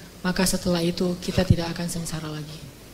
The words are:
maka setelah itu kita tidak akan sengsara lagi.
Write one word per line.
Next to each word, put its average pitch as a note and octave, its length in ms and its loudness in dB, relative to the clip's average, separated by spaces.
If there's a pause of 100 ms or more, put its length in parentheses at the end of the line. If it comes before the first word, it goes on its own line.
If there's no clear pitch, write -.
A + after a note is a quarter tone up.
(220)
maka F3+ 240 2
setelah F3 400 2
itu F3+ 320 0
kita - 240 0
tidak E3+ 320 4
akan E3+ 160 -4
sengsara D#3+ 400 -6
lagi. D3+ 400 -10 (240)